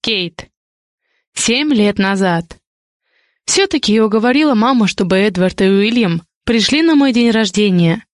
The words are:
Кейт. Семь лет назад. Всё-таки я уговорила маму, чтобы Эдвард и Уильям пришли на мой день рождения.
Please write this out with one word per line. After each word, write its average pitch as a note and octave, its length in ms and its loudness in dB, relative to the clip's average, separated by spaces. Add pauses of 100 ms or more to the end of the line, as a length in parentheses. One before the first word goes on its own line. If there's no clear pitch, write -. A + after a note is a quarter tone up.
Кейт. F#3 460 -6 (840)
Семь C#4+ 380 -2
лет G#3 260 0
назад. F#3+ 600 -2 (880)
Всё-таки F4+ 480 -2
я A3 100 2
уговорила B3 500 0
маму, A3+ 320 2
чтобы F#3 300 -2
Эдвард F#3 440 -2
и F#3+ 40 2
Уильям G3 580 0 (220)
пришли A#3+ 380 0
на E4 120 2
мой C#4 180 2
день A#3 180 2
рождения. G3+ 720 0 (120)